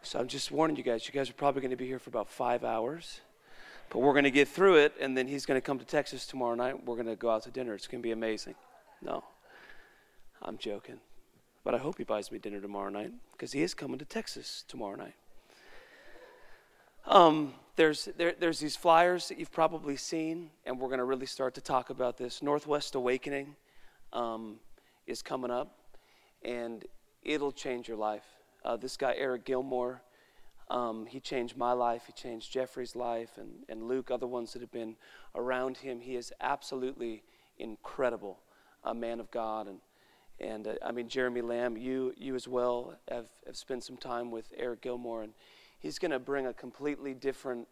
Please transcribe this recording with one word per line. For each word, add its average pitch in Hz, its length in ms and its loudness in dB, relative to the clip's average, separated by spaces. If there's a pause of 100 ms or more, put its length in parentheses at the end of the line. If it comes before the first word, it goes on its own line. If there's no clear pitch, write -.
So - 160 -6
I'm 127 80 2
just 135 240 -6
warning 156 260 4
you 127 60 -6
guys, 117 240 0
you - 60 -10
guys 135 180 -2
are - 40 -16
probably 139 280 2
gonna 127 140 0
be 127 100 -4
here 127 140 -4
for - 100 -14
about 113 180 -2
five 123 360 0
hours. 120 560 -2 (680)
But - 120 -2
we're 139 140 8
gonna 143 160 10
get 139 180 8
through 185 280 10
it, 151 220 10
and 135 180 0
then 127 120 2
he's 139 180 -4
gonna 131 140 4
come 135 180 0
to 120 60 -8
Texas 139 420 0
tomorrow 120 300 0
night. 131 280 -2
We're 120 120 -2
gonna 117 180 -2
go 117 160 0
out 110 140 2
to - 80 -14
dinner. 123 220 -4
It's 95 120 -10
gonna 117 160 -8
be 113 80 0
amazing. 113 460 -2 (440)
No, - 220 -6 (1160)
I'm - 180 -10
joking. 104 400 -8 (640)
But - 140 2
I - 20 2
hope 143 200 -4
he 120 60 -4
buys 107 280 -2
me 113 60 -8
dinner 101 220 -8
tomorrow 101 300 -4
night, 107 220 -6 (260)
'cause - 140 -8
he 143 100 0
is 180 120 -2
coming 131 260 -6
to 147 40 -10
Texas - 640 -8
tomorrow 107 300 -8
night. - 180 -12 (1900)
Um, 156 500 10 (220)
there's, 156 300 6 (100)
there, 170 160 4
there's 170 260 2
these 151 180 -2
flyers 175 520 8
that - 100 -8
you've 170 140 -8
probably 156 440 2
seen, 160 540 -4 (140)
and 131 160 -6
we're 131 80 -2
gonna 127 160 0
really 131 220 0
start 131 280 -2
to 139 60 -10
talk 131 300 0
about 123 260 0
this. 127 260 -6
Northwest 147 540 0
Awakening, 139 580 0 (580)
um, 113 460 -4 (460)
is - 160 -8
coming 127 300 -4
up, 123 260 -4 (680)
and 117 420 -6 (380)
it'll 143 260 0
change 123 380 -6
your 117 80 -6
life. 107 280 -2 (400)
Uh, 117 120 0
this 127 200 -6
guy, 127 200 2
Eric 127 280 -2
Gilmore, 127 560 0 (680)
um, 113 360 -2
he 135 120 -12
changed 120 380 -4
my 123 160 2
life. 120 340 2
He - 60 -20
changed 113 400 -10
Jeffrey's 127 420 -4
life, 117 420 -4
and, 110 320 -14
and 110 200 -8
Luke, 127 240 0
other 123 160 -2
ones 120 240 -6
that 120 100 -10
have 117 80 -14
been 113 260 -8 (380)
around 127 440 0
him. 127 200 -8
He 123 160 -8
is 120 260 -6
absolutely 127 840 -4 (340)
incredible, 110 800 -2 (460)
a 113 100 0
man 117 240 -4
of 113 140 -10
God. 110 340 -2
And, 95 140 -14 (580)
and, 107 300 -6
uh, 107 60 -2 (100)
I 123 80 -4
mean, 120 160 -4
Jeremy 123 320 0
Lamb, 120 360 0
you, 127 400 -2
you 131 200 -6
as 123 100 -6
well 123 480 0 (140)
have, 120 180 -6 (180)
have - 120 -14
spent 123 260 -6
some 127 140 -14
time 120 340 -6
with 113 260 -10
Eric 120 260 -4
Gilmore, 120 420 -6
and 107 80 -12 (480)
he's 151 180 -8
gonna 151 220 0
bring 135 260 -2
a 123 80 -4
completely 139 580 -6
different 127 600 -4